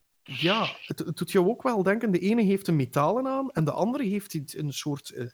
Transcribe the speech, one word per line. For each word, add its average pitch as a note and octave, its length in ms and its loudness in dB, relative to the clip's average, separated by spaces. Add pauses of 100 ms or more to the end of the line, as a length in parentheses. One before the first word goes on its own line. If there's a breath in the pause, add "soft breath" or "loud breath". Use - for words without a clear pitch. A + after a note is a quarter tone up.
(220)
Ja, E3 440 0 (200)
het, - 120 -6
het E3+ 180 -6
doet - 160 -6
jou F#3 160 4
ook A#3 140 -2
wel A#3 200 0
denken. G#3+ 280 2
De F3 80 2
ene G#3 240 2
heeft F#3+ 260 2
een E3+ 80 4
metalen D3+ 500 2
aan C4+ 240 -2
en D#3+ 140 0
de C#3+ 80 0
andere A#3 320 0
heeft G3+ 300 -2
iets, D3 220 -8
een D3 160 -4
soort, C#3+ 380 -6
eh, B2 240 -8